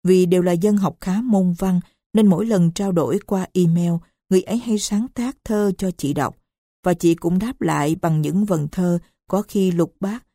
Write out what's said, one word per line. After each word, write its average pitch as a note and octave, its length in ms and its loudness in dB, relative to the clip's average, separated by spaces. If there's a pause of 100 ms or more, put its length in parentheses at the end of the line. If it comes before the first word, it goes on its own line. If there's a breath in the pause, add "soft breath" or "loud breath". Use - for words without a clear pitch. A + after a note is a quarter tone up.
Vì F#3 220 4
đều F3+ 160 2
là F3+ 100 2
dân G#3 240 2
học G3 240 0
khá G3 200 -2
môn G3 320 0
văn, F3+ 280 0 (320 soft breath)
nên G#3+ 140 4
mỗi F#3+ 200 2
lần F3 260 2
trao G3 200 -4
đổi D#3 340 0
qua F#3+ 260 -2
email, E3+ 400 2 (380 soft breath)
người F#3+ 120 4
ấy - 160 -4
hay A#3 200 -2
sáng G#3+ 360 -4
tác B3+ 300 -6
thơ G#3 340 0
cho F#3 120 -2
chị D3 220 -6
đọc, C#3+ 240 -4 (480)
và F3+ 100 2
chị E3+ 200 2
cũng F3 240 0
đáp A3+ 220 -4
lại D3+ 340 -2
bằng D#3 280 0
những E3 220 0
vần D#3+ 240 -2
thơ, F3 300 0 (320 soft breath)
có G3+ 120 0
khi F#3+ 280 0
lục E3+ 300 -2
bát G#3 340 -8